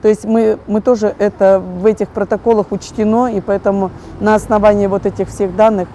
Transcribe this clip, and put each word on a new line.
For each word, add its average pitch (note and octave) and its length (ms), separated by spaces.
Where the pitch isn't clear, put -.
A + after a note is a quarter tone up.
То G#3+ 60
есть G#3+ 180
мы, A3 320
мы G#3 120
тоже G#3 400
это G3 400
в F#3 260
этих G#3 220
протоколах G#3+ 640
учтено, G#3+ 560
и G#3+ 140
поэтому G3 500
на G#3+ 140
основании G#3 520
вот G3 180
этих G3 220
всех F#3 280
данных E3+ 400